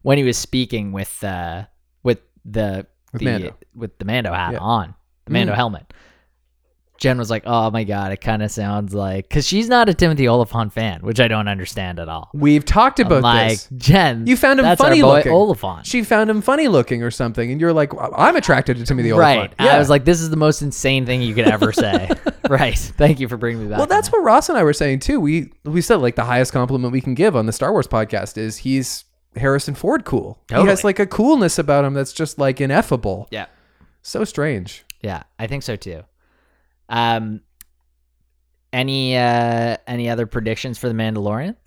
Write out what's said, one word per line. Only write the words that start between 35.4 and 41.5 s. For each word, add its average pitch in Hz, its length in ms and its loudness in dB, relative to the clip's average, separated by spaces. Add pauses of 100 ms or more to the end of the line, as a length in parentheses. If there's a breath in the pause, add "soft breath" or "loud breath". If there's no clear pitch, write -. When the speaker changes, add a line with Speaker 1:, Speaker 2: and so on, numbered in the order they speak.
Speaker 1:
think 135 160 -8
so 117 140 -8
too. 82 260 -14 (880)
Um, 113 500 -2 (1300)
any, 131 440 -2
uh, 117 600 0 (100)
any 120 240 -6
other 117 160 -2
predictions 113 520 -6
for 127 100 -6
The 117 60 -4
Mandalorian? 110 640 -4 (100)